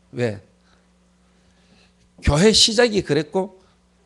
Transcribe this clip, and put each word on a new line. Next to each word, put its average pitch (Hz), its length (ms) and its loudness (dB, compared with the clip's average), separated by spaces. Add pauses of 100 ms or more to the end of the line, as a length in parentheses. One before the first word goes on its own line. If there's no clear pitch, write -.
(120)
왜? 120 300 -6 (1800)
교회 156 300 2
시작이 214 500 2
그랬고 156 600 -6 (440)